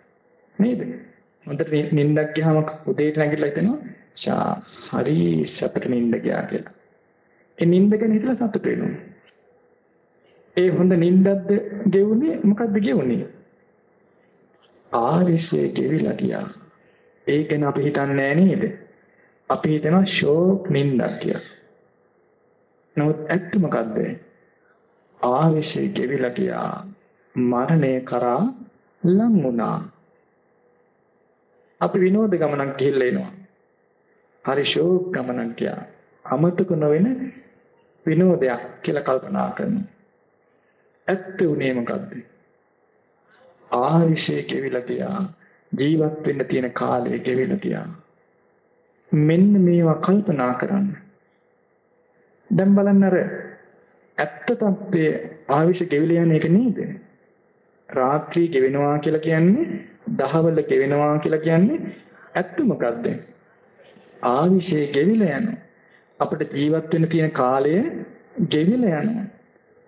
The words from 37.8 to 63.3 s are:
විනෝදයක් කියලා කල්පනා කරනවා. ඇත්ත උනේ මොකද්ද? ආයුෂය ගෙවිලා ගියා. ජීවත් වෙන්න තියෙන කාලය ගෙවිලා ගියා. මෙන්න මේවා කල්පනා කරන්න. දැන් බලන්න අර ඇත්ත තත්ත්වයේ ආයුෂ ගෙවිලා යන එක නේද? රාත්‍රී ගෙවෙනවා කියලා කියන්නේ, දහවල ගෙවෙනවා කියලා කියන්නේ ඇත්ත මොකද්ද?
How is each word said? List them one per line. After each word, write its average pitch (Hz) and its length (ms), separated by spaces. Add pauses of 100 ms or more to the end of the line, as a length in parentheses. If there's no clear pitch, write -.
විනෝදයක් 151 560 (180)
කියලා 147 240
කල්පනා - 480
කරනවා. - 360 (1200)
ඇත්ත 190 340
උනේ 139 320
මොකද්ද? - 380 (1600)
ආයුෂය 156 720
ගෙවිලා 131 380
ගියා. 123 400 (500)
ජීවත් 156 500
වෙන්න 135 240
තියෙන 127 260
කාලය 123 480
ගෙවිලා 127 380
ගියා. 110 300 (1200)
මෙන්න 165 480
මේවා 170 360
කල්පනා 156 580
කරන්න. - 360 (1600)
දැන් 196 260
බලන්න 202 280
අර 185 140 (1000)
ඇත්ත - 300
තත්ත්වයේ 180 680 (320)
ආයුෂ 170 400
ගෙවිලා 165 380
යන 165 80
එක 156 160
නේද? 208 320 (1080)
රාත්‍රී 151 580
ගෙවෙනවා 143 520
කියලා 156 220
කියන්නේ, 170 440 (460)
දහවල 156 520
ගෙවෙනවා 143 540
කියලා 156 220
කියන්නේ 170 400 (520)
ඇත්ත - 300
මොකද්ද? 123 440 (1200)